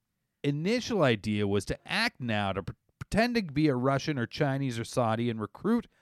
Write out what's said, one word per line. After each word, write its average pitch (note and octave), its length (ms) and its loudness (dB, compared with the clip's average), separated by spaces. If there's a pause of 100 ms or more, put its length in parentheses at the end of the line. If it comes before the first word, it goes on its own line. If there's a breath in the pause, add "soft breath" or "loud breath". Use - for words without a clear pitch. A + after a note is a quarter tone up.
(440)
initial F3+ 600 0
idea G#2 440 2
was G2+ 180 2
to - 120 -6 (100)
act - 340 -2
now G#2 320 -2
to F#2+ 100 -4
pre-, - 120 -12 (220)
pretend A#3 380 0
to A#3 80 2
be D3+ 240 2
a C3 80 4
Russian C3+ 420 0
or A#2 80 0
Chinese C3+ 540 -2
or A2+ 60 -4
Saudi A#2 440 0
and A2+ 100 -4
recruit G#3+ 480 -2 (140)